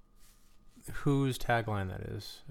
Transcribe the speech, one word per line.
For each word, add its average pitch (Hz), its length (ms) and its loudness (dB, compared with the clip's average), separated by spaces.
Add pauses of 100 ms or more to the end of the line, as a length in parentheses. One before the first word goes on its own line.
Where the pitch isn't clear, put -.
(920)
whose 139 460 4
tagline 107 520 2
that 98 120 -6
is, - 500 -8